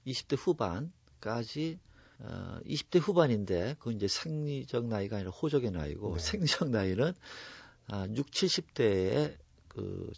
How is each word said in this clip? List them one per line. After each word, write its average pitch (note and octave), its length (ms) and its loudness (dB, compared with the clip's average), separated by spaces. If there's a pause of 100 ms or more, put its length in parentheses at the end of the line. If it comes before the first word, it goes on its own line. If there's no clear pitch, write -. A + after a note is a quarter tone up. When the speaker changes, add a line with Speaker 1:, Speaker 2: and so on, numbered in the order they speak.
Speaker 1:
이십 C3 240 -6
대 C#3+ 60 2
후반까지, C3 1400 -2 (400)
어, F#2 460 -10
이십 D3 240 -4
대 F3+ 100 6
후반인데 A#2+ 800 4
그건 A#2 160 -4
이제 G2+ 120 0
생리적 C#3+ 800 -2
나이가 G#2 320 -2
아니라 F#2 140 -4
호적의 C#3 400 0
나이고 F2+ 420 -4
Speaker 2:
네. E2+ 60 -2
Speaker 1:
생리적 E3 500 0
나이는, G#2+ 440 2 (760)
아, G2 280 -4
육칠, C#3+ 340 0
십 - 240 -4
대의 G#2+ 640 2 (300)
그 F#2+ 500 -8